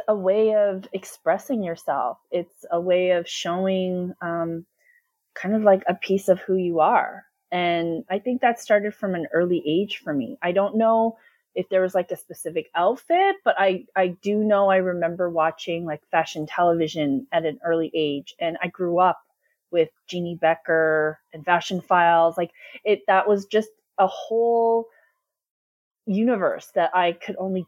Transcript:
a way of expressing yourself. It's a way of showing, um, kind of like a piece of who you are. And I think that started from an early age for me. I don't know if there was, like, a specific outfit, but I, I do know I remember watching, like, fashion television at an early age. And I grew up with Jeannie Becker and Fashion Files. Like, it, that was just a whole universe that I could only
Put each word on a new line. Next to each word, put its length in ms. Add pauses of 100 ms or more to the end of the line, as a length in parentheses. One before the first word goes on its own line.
a 80
way 400
of 380
expressing 720
yourself. 540 (120)
It's 400
a 100
way 300
of 180
showing, 920
um, 420 (720)
kind 220
of 60
like 260
a 60
piece 340
of 100
who 160
you 240
are. 460 (260)
And 580
I 120
think 220
that 180
started 340
from 220
an 160
early 340
age 380
for 100
me. 260
I 120
don't 240
know 400 (400)
if 120
there 140
was, 120
like, 160
a 60
specific 580
outfit, 720
but 120
I, 280 (100)
I 140
do 340
know 280
I 80
remember 520
watching, 540
like, 260
fashion 380
television 840
at 140
an 200
early 300
age. 460
And 200
I 60
grew 320
up 220 (500)
with 180 (200)
Jeannie 260
Becker 840 (120)
and 120
Fashion 360
Files. 560
Like, 140 (320)
it, 240
that 220
was 180
just 220 (300)
a 100
whole 800 (1160)
universe 680
that 180
I 200
could 260
only 300